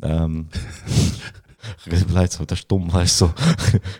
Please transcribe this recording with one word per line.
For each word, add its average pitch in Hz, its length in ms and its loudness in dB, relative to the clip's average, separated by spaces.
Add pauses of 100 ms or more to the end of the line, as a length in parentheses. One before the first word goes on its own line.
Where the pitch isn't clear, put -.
Ähm, 80 500 -2
<laughs> - 1300 -4
ich 82 80 -6
hab 87 160 2
überlegt, 90 240 2
so, - 120 -6
das 90 140 -6
ist - 120 -16
dumm, 90 200 0
weißt 87 300 2
du, 95 60 8
so. 80 60 0
<laughs> 131 460 2 (200)